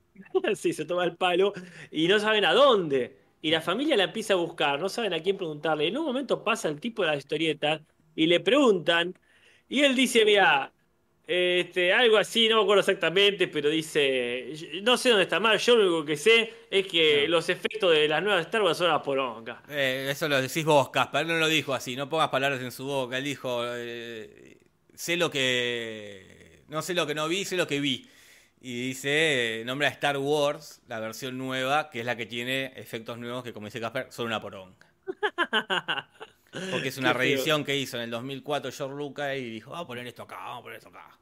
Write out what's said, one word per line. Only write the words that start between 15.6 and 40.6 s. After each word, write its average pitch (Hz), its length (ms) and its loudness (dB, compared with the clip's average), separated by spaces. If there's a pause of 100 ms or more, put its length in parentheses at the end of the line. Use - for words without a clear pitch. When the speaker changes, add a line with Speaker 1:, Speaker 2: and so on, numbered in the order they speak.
Speaker 1:
yo 240 120 6
lo 214 100 6
único 165 180 0
que 151 120 -2
sé 220 360 4 (160)
es 190 160 0
que 156 380 4
Speaker 2:
No. 156 140 0
Speaker 1:
los 160 120 -2
efectos 185 440 0
de 151 140 4
las 151 140 0
nuevas 190 240 2
Star 220 160 -2
Wars 165 160 2
son 175 100 2
una 147 140 2
poronga". 123 680 -6
Speaker 2:
Eh, 135 420 -2
eso 143 160 -4
lo 143 140 2
decís 147 240 -2
vos, 147 240 4
Casper, 139 360 0
no 165 140 -2
lo 156 80 2
dijo 147 260 0
así, 123 220 -6
no 135 140 -8
pongas 151 200 0
palabras 135 320 -2
en 127 100 -8
su 131 140 -12
boca. 131 340 -4
Él 135 40 -6
dijo, 131 420 -6
eh, 117 920 -12 (380)
"Sé 170 200 -4
lo 170 160 0
que, 113 1400 -4
no 151 140 -8
sé 180 120 -6
lo 170 140 -2
que 147 80 -4
no 156 140 -4
vi, 185 160 -4
sé 185 100 -8
lo 170 120 0
que 143 120 -2
vi". 139 260 -4 (560)
Y 123 280 -8
dice, 131 720 0
eh, 117 40 -10
nombra 139 220 -2
Star 139 300 -2
Wars, 147 720 -2
la 117 100 -8
versión 110 380 -10
nueva, 131 520 -2
que 120 120 -8
es 113 40 -6
la 120 120 -4
que 117 80 -8
tiene 127 500 -6
efectos 113 420 -12
nuevos 120 260 -10
que, 117 100 -12
como 104 140 -12
dice 110 120 -10
Casper, 113 320 -6
son 120 140 -8
una 113 160 -4
poronga. 98 500 -18 (160)
Speaker 1:
<laughs> 320 1000 -4 (640)
Speaker 2:
Porque 135 180 -4
es 127 80 -10
una 131 160 0
Speaker 1:
Qué - 0 -
feo. 120 60 -4
Speaker 2:
reedición 135 440 0
que 139 140 -2
hizo 131 200 -6
en 117 60 -6
el 117 60 -10
dos 117 140 -6
mil 135 200 -10
cuatro 135 280 -4
George 139 260 -10
Lucas 143 400 -6
y 127 120 -8
dijo, 110 220 -12
"Vamos 170 140 -12
a - 20 -20
poner 123 200 -10
esto 117 160 -14
acá, 101 140 -16
vamos 113 220 -12
a 110 40 -20